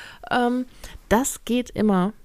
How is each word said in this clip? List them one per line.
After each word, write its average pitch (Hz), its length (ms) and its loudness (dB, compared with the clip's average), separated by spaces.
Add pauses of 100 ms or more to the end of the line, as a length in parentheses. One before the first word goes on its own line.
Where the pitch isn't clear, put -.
(300)
Ähm, 247 360 0 (420)
das 247 380 0
geht 247 240 0
immer. 196 420 2 (120)